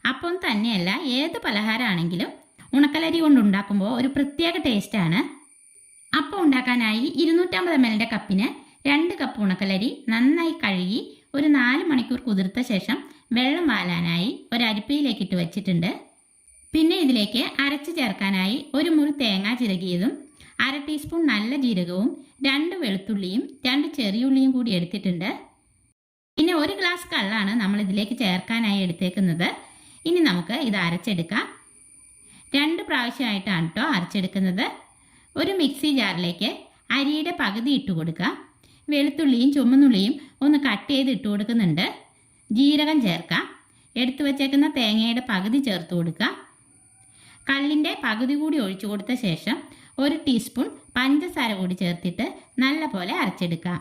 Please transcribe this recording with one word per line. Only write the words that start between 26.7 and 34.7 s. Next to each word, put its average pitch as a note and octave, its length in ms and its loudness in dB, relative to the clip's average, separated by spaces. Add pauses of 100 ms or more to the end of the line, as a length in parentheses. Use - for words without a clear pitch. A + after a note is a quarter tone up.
ഗ്ലാസ് F4 340 -4
കള്ളാണ് G#3 380 0 (100)
നമ്മൾ G3+ 240 0
ഇതിലേക്ക് G#3+ 360 -2
ചേർക്കാനായി G3+ 640 0
എടുത്തേക്കുന്നത്. F3+ 600 0 (640)
ഇനി F4 180 4
നമുക്ക് F3+ 260 -2 (140)
ഇത് G3+ 160 0
അരച്ചെടുക്കാം. F3+ 600 -2 (1160)
രണ്ട് D#4+ 280 0
പ്രാവശ്യമായിട്ടാണ് A3+ 880 -2
ട്ടോ G#3+ 80 -2 (140)
അരച്ചെടുക്കുന്നത്. F#3 680 -2 (760)